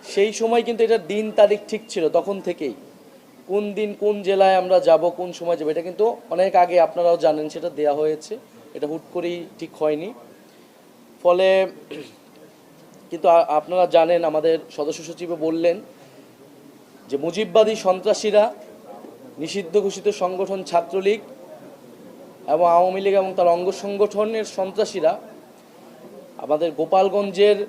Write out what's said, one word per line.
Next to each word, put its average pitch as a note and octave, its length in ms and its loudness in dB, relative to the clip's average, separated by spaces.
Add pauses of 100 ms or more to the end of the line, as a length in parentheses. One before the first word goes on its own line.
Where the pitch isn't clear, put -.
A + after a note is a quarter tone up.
(120)
সেই G3+ 200 0
সময় A3+ 300 0
কিন্তু A3+ 240 -4
এটার G#3+ 200 2
দিন G#3 180 -4 (140)
তারিখ G#3 220 4 (100)
ঠিক G#3+ 180 -8
ছিল E3+ 200 -4
তখন F3 320 -2
থেকেই, D#3+ 340 -6 (720)
কোন G3 160 -2 (120)
দিন G#3 160 -4 (120)
কোন G#3 200 2
জেলায় F#3+ 400 4
আমরা F#3 180 4
যাব, E3 220 6 (180)
কোন F3+ 120 -6
সময় E3+ 260 -2
যাব, D3+ 100 -4
এটা D#3+ 200 -4
কিন্তু F#3 160 -2 (260)
অনেক F3+ 260 0
আগে F3+ 200 4 (100)
আপনারাও F3 300 2
জানেন D#3 380 0
সেটা E3 140 -8 (100)
দেয়া D3 220 2
হয়েছে, D#3 320 -4 (420)
এটা D3 120 -8
হুট D#3+ 260 -8
করেই F3 260 -6 (200)
ঠিক D#3+ 220 -14
হয়নি। D#3 280 -2 (1120)
ফলে F3+ 260 4 (1600)
কিন্তু E3+ 180 -4
আ-, E3+ 200 6 (100)
আপনারা F3 260 0 (120)
জানেন E3+ 280 4
আমাদের D#3 320 0 (200)
সদস্য D3+ 320 -6
সচিবও E3+ 280 -10
বললেন E3 400 -2 (1300)
যে C3+ 160 -4
মুজিববাদী G#3 500 2 (120)
সন্ত্রাসীরা, G3+ 580 0 (960)
নিষিদ্ধ E3 360 -8 (120)
ঘোষিত G3 200 -6 (160)
সংগঠন F#3 380 -4 (100)
ছাত্রলীগ F#3+ 500 0 (1300)
এবং D#3+ 180 2 (100)
আওয়ামী F#3 280 2
লীগ G3 100 2
এবং F#3+ 220 0
তার F3 120 4
অঙ্গ F3 200 0 (140)
সংগঠনের G3+ 640 -2 (100)
সন্ত্রাসীরা F#3+ 560 -2 (1300)
আমাদের D#3 240 0 (100)
গোপালগঞ্জের G3 800 2 (100)